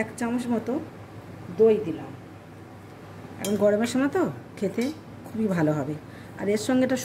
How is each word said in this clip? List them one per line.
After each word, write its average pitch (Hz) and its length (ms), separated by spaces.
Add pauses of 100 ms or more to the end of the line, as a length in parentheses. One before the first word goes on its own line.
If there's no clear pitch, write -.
এক 220 80 (100)
চামচ 240 240 (100)
মতো 240 200 (840)
দই 220 160 (100)
দিলাম। - 260 (1300)
এখন 202 220
গরমের 208 300
সময় 269 240
তো 349 60 (340)
খেতে 214 260 (440)
খুবই 220 200
ভালো 165 320
হবে। 147 160 (440)
আর 196 160
এর 220 120
সঙ্গে 254 200
একটা 254 160